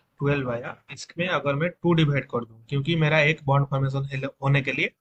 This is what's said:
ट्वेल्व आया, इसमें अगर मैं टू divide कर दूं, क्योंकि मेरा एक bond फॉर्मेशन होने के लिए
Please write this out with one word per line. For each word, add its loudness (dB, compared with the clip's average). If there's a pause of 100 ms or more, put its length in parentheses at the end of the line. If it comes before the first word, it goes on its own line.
(200)
ट्वेल्व 0
आया, -8 (180)
इसमें -8
अगर -2
मैं -2
टू 0
divide 2
कर -6
दूं, -20
क्योंकि -2
मेरा 4
एक 2
bond 4
फॉर्मेशन -2
होने 2
के -2
लिए -2